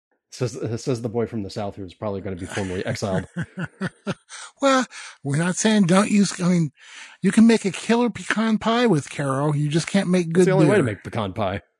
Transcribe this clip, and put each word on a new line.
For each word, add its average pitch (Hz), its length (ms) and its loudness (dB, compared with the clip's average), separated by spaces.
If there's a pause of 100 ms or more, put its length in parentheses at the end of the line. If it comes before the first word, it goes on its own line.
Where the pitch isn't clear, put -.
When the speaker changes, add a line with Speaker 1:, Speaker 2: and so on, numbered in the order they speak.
(300)
Speaker 1:
Says, 123 260 -6
uh, 113 220 -6
says 120 240 -4
the 120 80 -6
boy 113 160 -2
from 110 160 -6
the 95 80 -10
South 101 260 -8
who's 92 160 -14
probably 101 300 -6
gonna 95 140 -8
be 87 100 -10
formally 95 400 -6
exiled. 98 440 -4
Speaker 2:
<laughs> - 60 -20 (1200)
Well, 269 260 2 (380)
we're 139 140 -2
not 175 180 -2
saying 214 300 4
don't 190 220 4
use, 202 320 2
I 175 60 0
mean, 170 240 2 (500)
you 196 120 2
can 226 160 8
make 220 160 4
a 185 80 -2
killer 233 380 0
pecan 220 480 -2
pie 233 280 2
with 160 240 2
Karo. 143 420 -2
You 147 160 0
just 156 200 0
can't 190 200 2
make 180 240 0
good 180 100 4
Speaker 1:
It's 175 40 6
the 185 60 4
only 180 140 6
way 208 100 6
to 165 80 4
Speaker 2:
beer. 107 100 -2
Speaker 1:
make - 80 -12
pecan 101 300 -6
pie. 98 300 -2 (180)